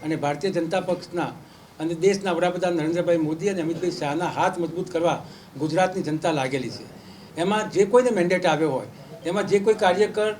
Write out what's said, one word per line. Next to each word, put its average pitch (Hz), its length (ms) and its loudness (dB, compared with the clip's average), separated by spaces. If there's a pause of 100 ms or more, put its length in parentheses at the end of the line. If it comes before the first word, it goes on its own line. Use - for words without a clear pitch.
અને 156 120 -2
ભારતીય 147 360 -2
જનતા 170 280 -2
પક્ષના 175 440 -4 (560)
અને 165 140 -4
દેશના 196 380 2
વડાપ્રધાન 175 420 0
નરેન્દ્રભાઈ 170 440 2
મોદી 160 320 0
અને 190 120 -2
અમિતભાઈ 165 300 -2
શાહના 151 340 -2
હાથ 170 340 0
મજબૂત 170 320 -4
કરવા 160 340 0 (320)
ગુજરાતની 180 460 0
જનતા 156 280 0
લાગેલી 131 380 -2
છે. - 140 -12 (540)
એમાં 202 340 0
જે 190 140 4
કોઈને 247 240 4
મેન્ડેટ 180 360 2
આવ્યો 156 260 2
હોય, 113 160 -4 (380)
એમાં 190 220 -2
જે 202 120 4
કોઈ 214 140 4
કાર્યકર 208 680 2